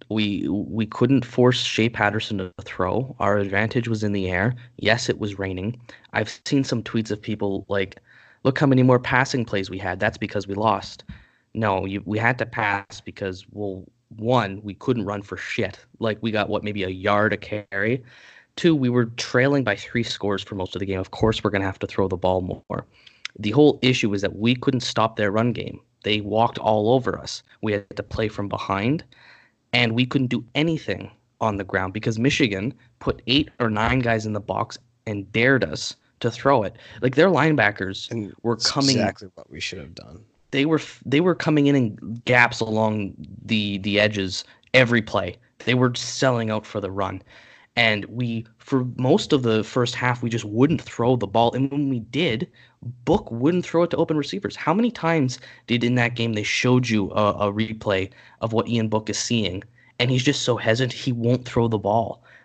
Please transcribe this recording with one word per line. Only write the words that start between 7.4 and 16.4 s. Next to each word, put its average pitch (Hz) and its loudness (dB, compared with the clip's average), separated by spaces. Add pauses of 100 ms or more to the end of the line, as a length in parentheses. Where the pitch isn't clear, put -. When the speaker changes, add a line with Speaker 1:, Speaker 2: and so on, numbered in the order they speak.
Speaker 1:
like, 98 -4 (420)
"Look 127 2
how 156 6
many 131 6
more 127 6
passing 127 0
plays 95 -4
we 95 -8
had. 92 -4
That's 104 0
because 98 -4
we 98 -8
lost." 101 -2 (480)
No, 98 0
you, 98 -6
we 107 -4
had 120 2
to 113 -2
pass 101 -4
because, 95 -10
well, 98 -8 (320)
one, 107 0
we 101 -10
couldn't 117 -2
run 101 -4
for 98 -12
shit. - -6 (200)
Like, 110 -2
we 117 -2
got, 104 -2